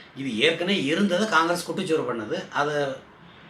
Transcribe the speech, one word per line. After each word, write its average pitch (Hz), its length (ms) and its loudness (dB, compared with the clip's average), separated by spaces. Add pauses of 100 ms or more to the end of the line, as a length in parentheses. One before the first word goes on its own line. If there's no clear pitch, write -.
(160)
இது 135 220 -4
ஏற்கனவே 165 460 2
இருந்ததை 180 440 2
காங்கிரஸ் 170 420 2
குட்டிச்சோறு 151 380 0
பண்ணது. 117 400 -4
அதை 147 260 0 (760)